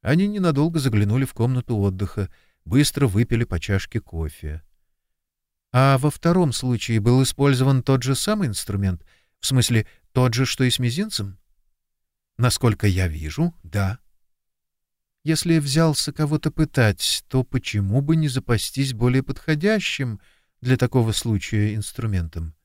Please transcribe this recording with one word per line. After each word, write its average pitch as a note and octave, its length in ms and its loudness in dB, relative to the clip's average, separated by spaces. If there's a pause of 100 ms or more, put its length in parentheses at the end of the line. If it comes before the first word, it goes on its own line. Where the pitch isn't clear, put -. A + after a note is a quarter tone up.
Они E3+ 260 2
ненадолго E3+ 520 0
заглянули A#2 480 0
в - 80 -12
комнату B2 420 -2
отдыха, G2 540 -2 (340)
быстро C3+ 420 2
выпили A#2 380 0
по E2+ 160 -4
чашке - 400 -4
кофе. D#2 640 -10 (1080)
А C3+ 240 4
во C#3+ 140 2
втором E3+ 420 2
случае A2+ 480 -2
был B2 220 4
использован C3 600 2
тот C3+ 200 2
же C3 120 0
самый G3+ 340 -2
инструмент? G2 560 -2 (360)
В - 60 -8
смысле, A#2+ 400 2 (260)
тот B2+ 220 2
же, C3 100 2
что - 200 -2
и B2 60 2
с A#2+ 80 -2
мизинцем? A#2+ 600 -4 (1000)
Насколько A#2 500 0
я F#2 220 2
вижу, D#2 540 -4
да. G2 360 -4 (1300)
Если D#3+ 340 2
взялся D3 540 2
кого-то D3+ 380 -2
пытать, - 760 0
то C3 140 0
почему G#2 600 -2
бы D#3 140 2
не D#3 120 2
запастись C3 640 -2
более B2 300 0
подходящим D3+ 1000 -2 (400)
для B2+ 160 2
такого A#2+ 360 2
случая G#2 640 -2
инструментом? F2+ 800 -6 (100)